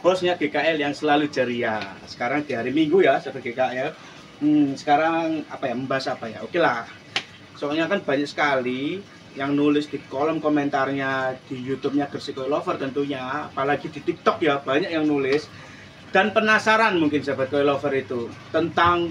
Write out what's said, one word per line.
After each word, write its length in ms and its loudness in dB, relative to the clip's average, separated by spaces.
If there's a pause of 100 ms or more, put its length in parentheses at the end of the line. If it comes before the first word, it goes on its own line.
hostnya 320 4
G 160 -2
K 80 0
L 160 2
yang 160 -2
selalu 400 2
ceria. 480 0 (240)
Sekarang 400 -4
di 80 -6
hari 160 -2
Minggu 320 4
ya, 240 6
sahabat 160 -8
G 160 -6
K 160 0
L. 160 -4 (560)
Hmm, 320 4
sekarang 720 2
apa 160 -8
ya, 80 -2
membahas 400 -2
apa 160 -8
ya? 160 -10
Oke 160 -2
lah. 240 2 (720)
Soalnya 320 -2
kan 160 0
banyak 240 0
sekali 720 -2 (320)
yang 240 -2
nulis 320 4
di 80 -8
kolom 480 -2
komentarnya 1040 0
di 80 -8
YouTube-nya 560 -2
Gresik 240 -8
Koi 80 -6
Lover 320 -2
tentunya, 720 -4
apalagi 400 -2
di 160 -12
TikTok 400 0
ya, 160 2
banyak 320 0
yang 160 0
nulis. 400 0 (640)
Dan 240 4
penasaran 640 4
mungkin 240 2
sahabat 240 -2
Koi 160 2
Lover 320 2
itu 320 -4 (240)
tentang 580 2